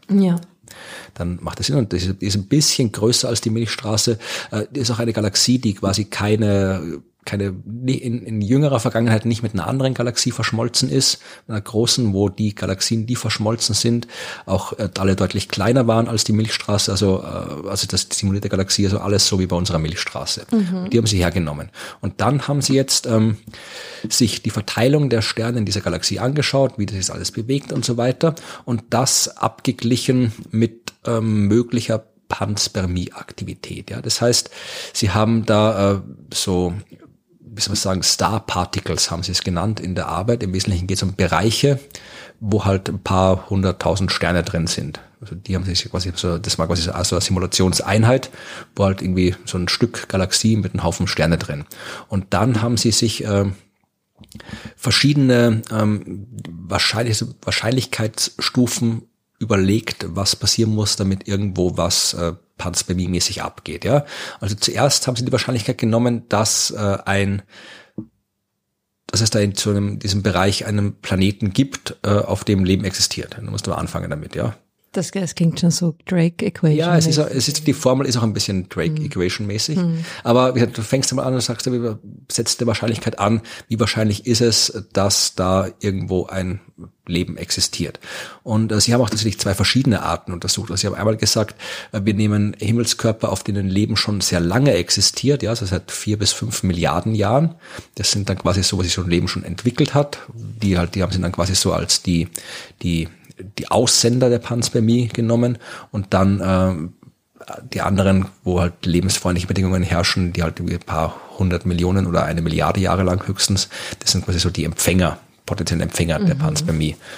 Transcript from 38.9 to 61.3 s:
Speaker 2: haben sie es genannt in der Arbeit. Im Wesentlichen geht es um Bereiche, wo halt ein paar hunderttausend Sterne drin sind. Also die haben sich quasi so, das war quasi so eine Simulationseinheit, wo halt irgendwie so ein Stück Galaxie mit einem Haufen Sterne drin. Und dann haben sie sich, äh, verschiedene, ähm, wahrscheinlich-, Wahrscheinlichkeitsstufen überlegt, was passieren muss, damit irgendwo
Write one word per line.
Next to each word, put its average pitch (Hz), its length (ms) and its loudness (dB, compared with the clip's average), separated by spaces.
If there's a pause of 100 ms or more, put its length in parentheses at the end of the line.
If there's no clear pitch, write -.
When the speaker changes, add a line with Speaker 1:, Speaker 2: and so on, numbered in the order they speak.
Speaker 2:
haben 87 100 -4
sie 92 100 -6
es 90 120 -2
genannt 95 360 -2
in 92 160 -4
der 90 120 -4
Arbeit. 113 340 -4
Im 92 120 -4
Wesentlichen 92 340 -2
geht 92 100 -2
es - 60 -4
um 95 120 -2
Bereiche, 113 640 2 (600)
wo 104 260 0
halt 95 240 0
ein 98 140 -6
paar 95 460 2
hunderttausend 95 600 0
Sterne 87 320 0
drin 82 240 -2
sind. - 340 -6 (200)
Also 101 140 -14
die 95 200 -6
haben 90 100 -2
sich 90 260 -4
quasi 90 240 -4
so, 87 240 -2
das - 180 -4
war 85 100 2
quasi 92 160 0
so 92 100 -2
eine 87 100 -2 (180)
Simulationseinheit, 98 1120 2 (440)
wo 98 100 2
halt 98 160 0
irgendwie 90 340 2 (100)
so - 120 -6
ein 90 100 -2
Stück - 420 -2
Galaxie 98 460 2
mit 95 180 -2
einem - 100 -2
Haufen 85 240 0
Sterne 82 300 2
drin. 73 280 -6 (420)
Und 95 260 -2
dann 110 280 4
haben 120 160 2
sie 113 140 2
sich, - 340 0
äh, 101 200 2 (1300)
verschiedene, 123 840 4 (100)
ähm, 104 560 -2 (220)
wahrscheinlich-, 95 760 -2 (200)
Wahrscheinlichkeitsstufen 113 1600 -2 (360)
überlegt, 104 720 0
was 98 260 -2
passieren 107 380 2
muss, 107 220 0
damit 95 320 0
irgendwo 92 500 0